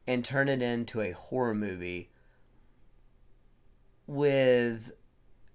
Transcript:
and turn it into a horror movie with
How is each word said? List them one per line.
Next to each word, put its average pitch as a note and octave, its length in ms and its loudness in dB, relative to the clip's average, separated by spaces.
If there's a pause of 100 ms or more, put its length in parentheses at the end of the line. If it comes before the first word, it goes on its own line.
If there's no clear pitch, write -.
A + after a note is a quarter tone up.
and B2 160 0
turn C#3 280 0
it C3 100 0
into A#2 400 -2
a F#2+ 120 -2
horror A#2+ 420 -2
movie F2+ 560 -6 (2000)
with B2+ 840 2 (640)